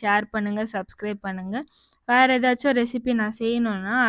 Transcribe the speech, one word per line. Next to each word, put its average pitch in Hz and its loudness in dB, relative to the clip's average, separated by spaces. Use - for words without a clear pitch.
ஷேர் 208 2
பண்ணுங்க, 208 -2
சப்ஸ்கிரைப் 208 -8
பண்ணுங்க. 190 -6
வேற 254 6
ஏதாச்சும் 254 2
ரெசிபி 240 -2
நான் 214 -4
செய்யணும்னா 226 -2